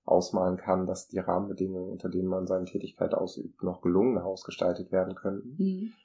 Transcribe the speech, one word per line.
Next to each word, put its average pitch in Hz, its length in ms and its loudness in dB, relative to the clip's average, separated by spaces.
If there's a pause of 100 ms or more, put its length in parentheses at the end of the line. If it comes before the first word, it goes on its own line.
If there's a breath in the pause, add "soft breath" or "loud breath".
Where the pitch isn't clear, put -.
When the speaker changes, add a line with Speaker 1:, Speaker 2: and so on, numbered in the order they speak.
Speaker 1:
ausmalen 90 520 4
kann, 92 300 0
dass 92 200 -4
die 95 120 -4
Rahmenbedingungen, 92 720 -2
unter 92 180 -6
denen 92 200 0
man 92 180 0
seine 92 200 0
Tätigkeit - 480 -2
ausübt, - 480 -4
noch 92 180 -2
gelungener 92 460 4
ausgestaltet 92 640 -2
werden 92 240 2
könnten. 104 440 -6
Speaker 2:
Mhm. 190 340 0 (120)